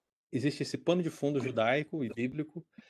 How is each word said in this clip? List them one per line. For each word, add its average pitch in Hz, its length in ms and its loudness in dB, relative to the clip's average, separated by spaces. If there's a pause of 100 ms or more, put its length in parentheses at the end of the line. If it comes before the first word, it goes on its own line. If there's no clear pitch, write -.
(320)
existe 139 300 0
esse - 160 -4
pano 175 240 2
de 160 80 0
fundo 143 300 0
judaico 131 640 0
e 113 60 0
bíblico 143 580 -4 (240)